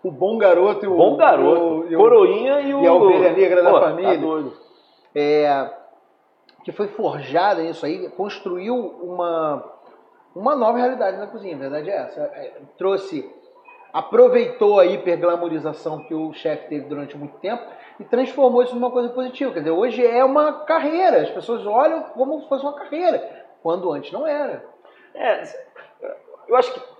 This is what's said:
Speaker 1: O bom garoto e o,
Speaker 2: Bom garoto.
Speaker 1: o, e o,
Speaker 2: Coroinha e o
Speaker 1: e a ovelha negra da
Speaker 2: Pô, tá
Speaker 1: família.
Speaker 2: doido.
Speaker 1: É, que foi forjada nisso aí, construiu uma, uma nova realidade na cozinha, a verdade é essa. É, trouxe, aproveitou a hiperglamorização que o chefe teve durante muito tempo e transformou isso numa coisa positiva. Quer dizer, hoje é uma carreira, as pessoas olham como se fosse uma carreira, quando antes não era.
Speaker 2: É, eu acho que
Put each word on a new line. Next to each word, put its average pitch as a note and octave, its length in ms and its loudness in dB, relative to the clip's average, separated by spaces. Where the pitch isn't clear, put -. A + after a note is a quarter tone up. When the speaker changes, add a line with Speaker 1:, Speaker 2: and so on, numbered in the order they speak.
Speaker 1:
O F#3 80 -6
bom F#3 260 -2
garoto G3+ 480 4
e - 20 -4
o, F#3+ 80 0
Speaker 2:
Bom F#3+ 220 6
garoto. F3+ 440 6
Speaker 1:
o, E3 300 -2
e E3 40 -2
o, E3 40 2
Speaker 2:
Coroinha A3+ 600 6
e C#4 120 -4
o C#4 100 0
Speaker 1:
e - 40 6
a E4+ 60 8
ovelha F3+ 400 6
negra F3+ 300 4
da F3 80 6
Speaker 2:
Pô, F3+ 100 6
tá E3+ 60 4
Speaker 1:
família. D#3+ 300 0
Speaker 2:
doido. D3+ 360 -4
Speaker 1:
É, D3 560 0
que - 80 -12
foi G3+ 160 -6
forjada E3 760 -2
nisso E3 240 -8
aí, F3+ 260 -8
construiu F#3+ 640 -8
uma, E3 600 -4
uma A#3 220 -2
nova A#3 220 0
realidade A#3 400 -2
na G3+ 100 -10
cozinha, G3 280 -12
a C3+ 40 -14
verdade D3 300 -8
é G3+ 80 -6
essa. C#3+ 240 -10
É, C#3 320 -10
trouxe, F#3 520 -6
aproveitou A3 840 2
a F3+ 60 8
hiperglamorização E3+ 1200 -4
que - 80 -10
o D#3 200 -6
chefe - 360 -8
teve C#3+ 160 -8
durante C#3+ 320 -12
muito C#3+ 200 -16
tempo A#3 260 -8
e G#3 40 -16
transformou B3 600 2
isso B3 120 -4
numa A#3+ 160 -2
coisa A#3+ 180 -2
positiva. B3+ 420 -6
Quer E3+ 80 -8
dizer, D3+ 120 -4
hoje A3+ 340 0
é A#3+ 180 4
uma D4 300 2
carreira, D#4+ 560 2
as - 80 -4
pessoas G3 380 -8
olham D4 360 0
como C4+ 280 -2
se - 60 -20
fosse C4+ 160 -4
uma C#4+ 100 -6
carreira, - 720 -4
quando F3+ 300 -4
antes C#3+ 200 -10
não B3+ 140 -8
era. D4 380 -6
Speaker 2:
É, - 300 -4
eu A3+ 80 0
acho B3 180 2
que - 80 -14